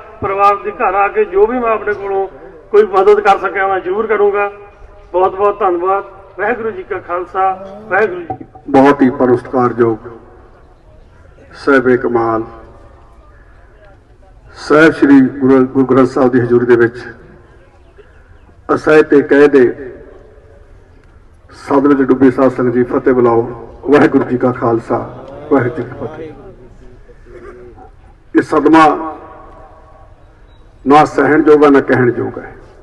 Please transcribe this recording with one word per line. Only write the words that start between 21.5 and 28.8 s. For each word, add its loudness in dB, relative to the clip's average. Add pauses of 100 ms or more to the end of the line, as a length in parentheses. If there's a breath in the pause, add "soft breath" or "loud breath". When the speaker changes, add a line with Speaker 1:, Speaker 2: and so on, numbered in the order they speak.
Speaker 2:
ਸਦ -2
ਵਿੱਚ 2
ਡੁੱਬੀ 2
ਸਾਧ 0
ਸੰਗਤ -4
ਜੀ 0
ਫਤਿਹ -2
ਬੁਲਾਓ। 2 (480)
ਵਾਹਿਗੁਰੂ 2
ਜੀ -4
ਕਾ 0
ਖਾਲਸਾ, -4 (540)
ਵਾਹਿਗੁਰੂ -2
ਜੀ -
ਕੀ -14
ਫਤਿਹ। -16 (2000)
ਇਹ 4
ਸਦਮਾ 2 (2000)